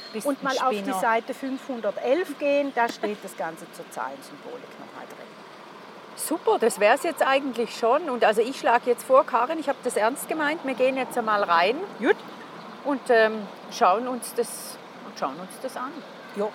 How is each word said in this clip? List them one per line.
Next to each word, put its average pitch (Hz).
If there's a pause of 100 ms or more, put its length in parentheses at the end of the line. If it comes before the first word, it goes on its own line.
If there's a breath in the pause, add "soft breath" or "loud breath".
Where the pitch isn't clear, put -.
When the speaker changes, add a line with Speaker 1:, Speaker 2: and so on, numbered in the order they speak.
(120)
Speaker 1:
Bist 220
Speaker 2:
Und 277
Speaker 1:
ein -
Speaker 2:
mal 262
auf 262
die 214
Speaker 1:
Spinner. 190
Speaker 2:
Seite 226
fünfhundertelf 262
gehen, 285
da 233
steht 208
das 196
Ganze 165
zur 156
Zahlensymbolik 135 (120)
nochmal -
drin. - (880)
Speaker 1:
Super, 359
das 220
wär's 262
jetzt 320
eigentlich 269
schon. 277
Und 233
also 208
ich 247
schlage 247
jetzt 240
vor, 269
Karin, 285
ich 277
hab 269
das 247
ernst 226
gemeint, 311
wir 262
gehen 262
jetzt 254
einmal 220
rein 175 (220)
Speaker 2:
Gut. 214 (680)
Speaker 1:
und, 269
ähm, 220 (240)
schauen 226
uns 247
das, - (300)
und -
schauen 143
uns 185 (100)
das 254
an. 254 (420)
Speaker 2:
Ja. 208